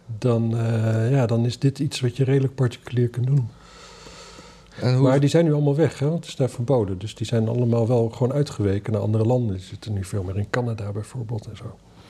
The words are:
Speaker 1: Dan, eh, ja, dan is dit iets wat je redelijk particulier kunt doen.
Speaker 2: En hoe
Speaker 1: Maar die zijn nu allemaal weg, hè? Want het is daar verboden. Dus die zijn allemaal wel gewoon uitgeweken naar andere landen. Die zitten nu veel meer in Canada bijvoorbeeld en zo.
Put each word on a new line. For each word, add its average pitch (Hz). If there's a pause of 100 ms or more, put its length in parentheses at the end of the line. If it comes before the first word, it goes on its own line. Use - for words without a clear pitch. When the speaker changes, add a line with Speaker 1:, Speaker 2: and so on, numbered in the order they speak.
(180)
Speaker 1:
Dan, 117
eh, 113
ja, 135
dan 113
is 120
dit 139
iets -
wat 123
je 139
redelijk 131
particulier 120
kunt 120
doen. 131 (1300)
Speaker 2:
En 127
hoe 131
Speaker 1:
Maar 135
die 143
zijn 160
nu 151
allemaal 147
weg, 151
hè? 139
Want 165
het -
is -
daar 131
verboden. 117
Dus 104
die 113
zijn 113
allemaal 117
wel 117
gewoon 127
uitgeweken 107
naar 104
andere 110
landen. 117
Die 92
zitten -
nu 98
veel 101
meer 98
in 104
Canada 107
bijvoorbeeld 110
en 98
zo. - (340)